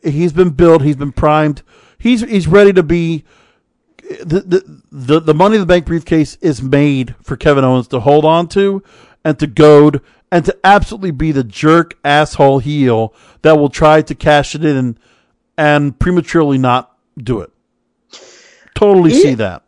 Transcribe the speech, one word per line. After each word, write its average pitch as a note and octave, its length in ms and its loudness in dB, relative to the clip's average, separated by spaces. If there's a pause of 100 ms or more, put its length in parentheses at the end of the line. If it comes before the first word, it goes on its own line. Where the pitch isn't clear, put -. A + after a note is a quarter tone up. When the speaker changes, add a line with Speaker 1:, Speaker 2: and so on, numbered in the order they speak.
Speaker 1:
He's D#3 300 -4
been F3+ 180 2
built. E3 300 4
He's D3 140 -2
been C#3 160 -8
primed. D3+ 500 -2 (380)
He's, A#3 220 0
he's G3+ 260 -4
ready G3+ 260 4
to F3+ 100 2
be. E3 400 -4 (960)
The, F3+ 200 -4
the, F3 400 -6 (100)
the, C#3+ 280 -2
the D#3 140 -2
Money G3 220 2
in G#3 60 0
the F#3 60 -4
Bank F3+ 180 2
briefcase D#3+ 560 -4
is C3+ 200 -4
made C3+ 640 -2
for C#3 120 -10
Kevin C#3 280 0
Owens B2+ 260 0
to C3 100 -4
hold C#3+ 260 2
on E3 240 0
to G3 340 -2 (400)
and D#3 160 -2
to D3+ 80 -2
goad D3 540 4 (300)
and F3 140 0
to F#3+ 180 -4
absolutely F#3+ 480 0
be D3+ 200 -4
the C3+ 120 -2
jerk D#3 600 0
asshole C#3+ 560 0
heel B2 540 -2 (280)
that D#3 160 4
will D3 120 0
try D#3 320 2
to D3+ 140 -10
cash D3 400 -2
it D#3 100 -6
in C3 320 -4 (600)
and D3 420 0
prematurely E3 580 0
not B2+ 380 -2 (220)
do A#2 220 -8
it. - 120 -16 (1200)
Totally F#3+ 400 2
Speaker 2:
Yeah. D4 80 4
Speaker 1:
see D4+ 140 2
that. G2 320 -8